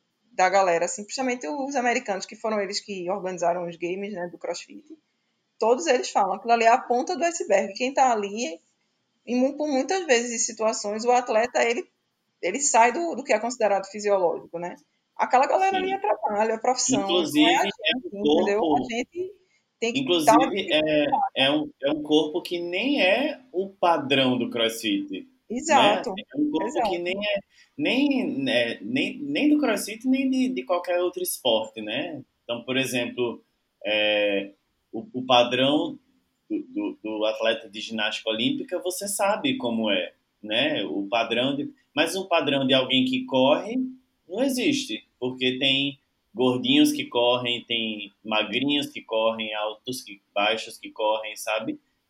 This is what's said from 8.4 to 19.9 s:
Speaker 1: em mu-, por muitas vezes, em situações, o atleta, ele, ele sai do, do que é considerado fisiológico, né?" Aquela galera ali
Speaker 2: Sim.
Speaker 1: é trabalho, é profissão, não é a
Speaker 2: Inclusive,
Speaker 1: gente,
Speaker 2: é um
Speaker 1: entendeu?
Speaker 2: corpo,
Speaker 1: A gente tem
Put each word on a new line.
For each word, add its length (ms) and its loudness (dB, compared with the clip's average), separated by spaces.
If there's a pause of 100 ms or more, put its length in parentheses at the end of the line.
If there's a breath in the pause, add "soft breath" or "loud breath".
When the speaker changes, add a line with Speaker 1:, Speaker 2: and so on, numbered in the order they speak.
Speaker 1:
em 100 -4
mu-, 220 2
por 100 -2
muitas 380 0
vezes, 260 2
em 60 -6
situações, 680 -2
o 60 4
atleta, 520 2
ele, 260 -2 (500)
ele 200 -2
sai 320 6
do, 240 -2
do 80 -8
que 100 0
é 60 4
considerado 480 0
fisiológico, 720 0
né?" 160 -8 (400)
Aquela 320 4
galera 300 2
ali 120 -2
Speaker 2:
Sim. 40 -2
Speaker 1:
é 60 -2
trabalho, 520 0
é 60 -2
profissão, 440 0
não 60 -4
é 40 0
a 20 0
Speaker 2:
Inclusive, 320 4
Speaker 1:
gente, 280 2 (120)
Speaker 2:
é 120 0
um 220 -10
Speaker 1:
entendeu? 400 2
Speaker 2:
corpo, 240 2
Speaker 1:
A 120 -8
gente 380 -8 (460)
tem 140 -2